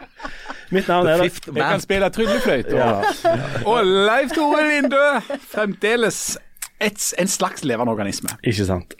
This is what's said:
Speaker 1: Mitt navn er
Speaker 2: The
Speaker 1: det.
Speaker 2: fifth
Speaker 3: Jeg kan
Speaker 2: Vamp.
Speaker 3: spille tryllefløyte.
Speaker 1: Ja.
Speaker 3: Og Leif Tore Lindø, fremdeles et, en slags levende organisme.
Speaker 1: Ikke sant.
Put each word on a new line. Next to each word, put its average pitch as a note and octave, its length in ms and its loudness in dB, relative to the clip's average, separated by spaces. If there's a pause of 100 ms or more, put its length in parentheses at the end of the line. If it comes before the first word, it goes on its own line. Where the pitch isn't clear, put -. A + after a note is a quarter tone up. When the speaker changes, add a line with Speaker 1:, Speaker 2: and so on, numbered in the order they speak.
(680)
Speaker 1:
Mitt F#3+ 180 0
navn F3+ 160 4
er E3 160 4
Speaker 2:
The F3+ 60 4
Speaker 1:
det. F3 80 0
Speaker 2:
fifth - 180 -14
Speaker 3:
Jeg - 80 -4
kan D3 160 0
Speaker 2:
Vamp. F3 80 -4
Speaker 3:
spille G3 260 0
tryllefløyte. G3+ 720 0
Speaker 1:
Ja. B2+ 540 2 (340)
Speaker 3:
Og A#3 140 2 (260)
Leif B3+ 240 2
Tore D4+ 320 2
Lindø, C#4+ 380 2 (500)
fremdeles G#3+ 680 0 (580)
et, G#3 160 0 (240)
en F3 100 2
slags - 380 -4
levende A#2 240 0
organisme. G#2 400 -4 (160)
Speaker 1:
Ikke G2+ 180 0
sant. F#2 340 -4